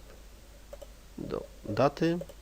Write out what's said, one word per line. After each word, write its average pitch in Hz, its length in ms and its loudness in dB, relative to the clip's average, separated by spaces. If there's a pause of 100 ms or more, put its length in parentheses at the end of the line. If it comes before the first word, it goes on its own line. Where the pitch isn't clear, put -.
(1200)
do - 280 -2 (180)
daty 147 540 6 (240)